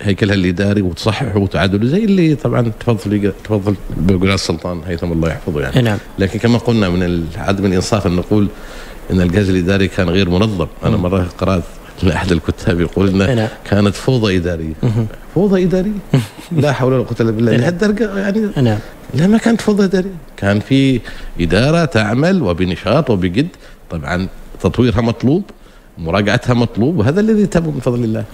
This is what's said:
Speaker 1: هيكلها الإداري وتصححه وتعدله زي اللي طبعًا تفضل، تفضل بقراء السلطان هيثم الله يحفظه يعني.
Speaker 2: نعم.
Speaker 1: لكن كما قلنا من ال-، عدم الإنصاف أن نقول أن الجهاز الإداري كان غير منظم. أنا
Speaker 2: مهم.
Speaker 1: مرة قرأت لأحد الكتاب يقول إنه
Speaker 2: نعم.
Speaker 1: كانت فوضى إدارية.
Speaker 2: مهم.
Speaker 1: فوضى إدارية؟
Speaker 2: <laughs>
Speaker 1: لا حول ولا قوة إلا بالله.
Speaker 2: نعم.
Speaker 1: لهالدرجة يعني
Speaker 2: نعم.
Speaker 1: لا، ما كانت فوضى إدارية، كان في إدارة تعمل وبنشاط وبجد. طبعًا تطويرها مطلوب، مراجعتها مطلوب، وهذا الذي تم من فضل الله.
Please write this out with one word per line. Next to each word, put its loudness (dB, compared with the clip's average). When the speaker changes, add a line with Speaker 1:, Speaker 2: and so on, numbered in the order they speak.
Speaker 1:
هيكلها 0
الإداري 2
وتصححه -2
وتعدله 0
زي 2
اللي 4
طبعًا 0
تفضل، 0
تفضل 0
بقراء 2
السلطان -4
هيثم -4
الله 0
يحفظه -4
يعني. 0
Speaker 2:
نعم. 0
Speaker 1:
لكن 0
كما 2
قلنا 2
من 0
ال-، 0
عدم 0
الإنصاف 0
أن 2
نقول 0
أن 2
الجهاز 2
الإداري 2
كان -2
غير 2
منظم. 0
أنا 2
Speaker 2:
مهم. 0
Speaker 1:
مرة 0
قرأت 0
لأحد 2
الكتاب -2
يقول 0
إنه 2
Speaker 2:
نعم. 0
Speaker 1:
كانت 2
فوضى 0
إدارية. -2
Speaker 2:
مهم. 0
Speaker 1:
فوضى 2
إدارية؟ 0
Speaker 2:
<laughs> 4
Speaker 1:
لا 2
حول 0
ولا 2
قوة -6
إلا 2
بالله. 2
Speaker 2:
نعم. 4
Speaker 1:
لهالدرجة 0
يعني 0
Speaker 2:
نعم. 2
Speaker 1:
لا، 2
ما 4
كانت 2
فوضى 2
إدارية، 0
كان 2
في 2
إدارة 2
تعمل 2
وبنشاط 0
وبجد. 0
طبعًا -4
تطويرها 2
مطلوب، 0
مراجعتها 0
مطلوب، 0
وهذا 2
الذي 2
تم 0
من -4
فضل 0
الله. -2